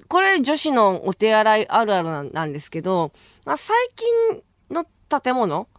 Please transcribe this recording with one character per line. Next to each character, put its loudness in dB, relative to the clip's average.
こ 2
れ 4
女 0
子 -2
の 2
お -2
手 2
洗 4
い -2
あ 2
る 0
あ 0
る -4
な -6
ん、 -12
な -4
ん -8
で -10
す -16
け -8
ど、 -2
ま -4
あ、 -2
最 -2
近 0
の -4
建 -2
物？ -2